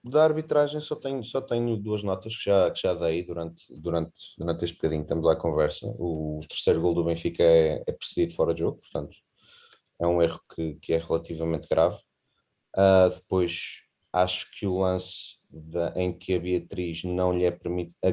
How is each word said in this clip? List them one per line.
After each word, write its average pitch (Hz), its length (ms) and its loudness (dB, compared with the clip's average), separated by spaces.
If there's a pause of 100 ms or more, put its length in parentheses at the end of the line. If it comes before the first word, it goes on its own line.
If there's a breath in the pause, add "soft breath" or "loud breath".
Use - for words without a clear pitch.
da 147 220 4
arbitragem 151 560 0
só 151 140 -6
tenho, 135 280 -6
só 135 160 -4
tenho 120 380 -2
duas 104 260 -2
notas 95 320 -4
que - 80 -10
já, 95 280 4
que - 100 -8
já 92 120 2
dei 85 300 -2
durante, 85 400 -10 (180)
durante, 82 380 -4 (180)
durante 85 280 -4
este 85 100 -6
bocadinho 78 260 -2
que 76 40 -6
estamos 82 220 0
à 80 80 6
conversa. 76 520 -2 (100)
O 78 420 -4 (100)
terceiro - 320 0
gol 87 120 2
do 82 120 0
Benfica 85 380 -2
é, 80 420 4
é - 60 -6
precedido - 420 -4
fora 82 200 0
de 82 80 -4
jogo, 82 200 -2
portanto - 340 -8 (840 soft breath)
é 85 60 2
um 87 140 4
erro 82 180 2 (140)
que, 80 280 -4
que - 120 -2
é 82 40 4
relativamente 82 720 -2
grave. 80 280 2 (760)
Ah, 95 380 6
depois - 720 -2 (280)
acho - 400 0
que - 140 -10
o 92 140 0
lance - 600 -4 (100)
da, 82 460 -6
em 90 220 -2
que - 180 -2
a 87 40 2
Beatriz 85 640 -4
não 90 320 0
lhe 90 100 0
é 87 60 4
permit-, 87 420 -6 (200)